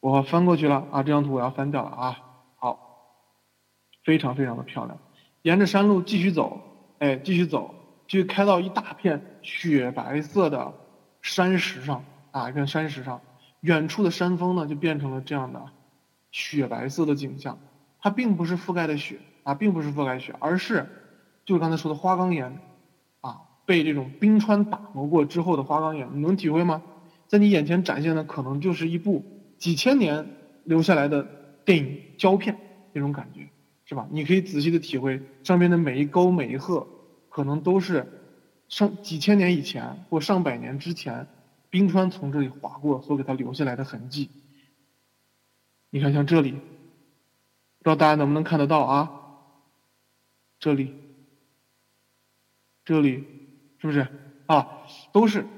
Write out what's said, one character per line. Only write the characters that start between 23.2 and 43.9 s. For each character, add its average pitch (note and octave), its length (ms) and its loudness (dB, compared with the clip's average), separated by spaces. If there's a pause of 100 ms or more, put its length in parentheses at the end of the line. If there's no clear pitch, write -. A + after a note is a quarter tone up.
啊， B2 180 -14 (240)
被 F3 180 4
这 D3+ 120 0
种 C3+ 160 -6 (100)
冰 G#3+ 200 6
川 G#3 260 2
打 G#3 120 -6 (140)
磨 C#3 140 -6
过 D3+ 180 4
之 D3 160 -4
后 E3+ 160 0
的 C#3 60 -2
花 D3 180 0
岗 D#3 160 -4
岩， C3 160 -8
你 C#3+ 80 -6
能 F3 160 2
体 F#3 140 -2
会 E3 140 2
吗？ D#3+ 180 0 (460)
在 G#3 100 4
你 G#3 100 8
眼 E3 160 4
前 F3 180 2
展 C#3+ 200 -2
现 D#3+ 120 0
的 D#3+ 100 -2
可 D3+ 180 -8
能 C3+ 180 -4
就 F3+ 140 0
是 E3 160 -4
一 E3+ 80 -2
部 E3+ 260 -2 (320)
几 E3+ 180 -2
千 B3+ 240 2
年 D#3 280 0 (380)
留 E3 180 4
下 F3+ 120 4
来 D3 140 2
的 C#3+ 180 0 (380)
电 F3+ 140 6
影 C#3 200 -4 (200)
胶 F#3+ 180 4
片 G#3+ 220 -2 (340)
那 D3 80 -4
种 C#3+ 120 -2
感 C#3+ 220 -10
觉， C#3+ 140 -18 (360)
是 - 100 -14
吧？ B2 160 -10
你 D3+ 140 -4
可 D3+ 80 2
以 F#3+ 80 6
仔 D3 220 -4
细 D#3+ 80 2
地 E3 80 2
体 - 180 -6
会 C3 240 -2 (220)
上 F3+ 160 4
面 F3 120 6
的 F3 60 4
每 C#3+ 240 0
一 D3 60 2
沟 F3+ 240 4
每 D#3 200 0
一 B2+ 60 -4
壑， D3 300 -4 (420)
可 C#3+ 160 -4
能 D3 160 -2
都 F#3 200 4
是 F3 260 -2 (640)
上， G#3 340 0
几 D#3+ 160 -8
千 G3+ 180 4
年 F3+ 180 4
以 D3 60 0
前 B2 480 -10
或 E3 100 0
上 F#3 240 0
百 C3+ 140 -2
年 A#2+ 220 -8
之 E3+ 160 -8
前 A#2+ 320 -10 (420)
冰 F#3+ 180 2
川 F#3 240 2
从 C#3 220 -8
这 D3 80 -2
里 C3+ 80 0
划 - 300 -12
过 C#3 240 0
所 D3 120 -4
给 C3+ 80 -2
它 C3+ 120 -4
留 B2+ 180 -6
下 C#3+ 140 -2
来 B2 100 -4
的 C3+ 80 -6
痕 B2 240 -14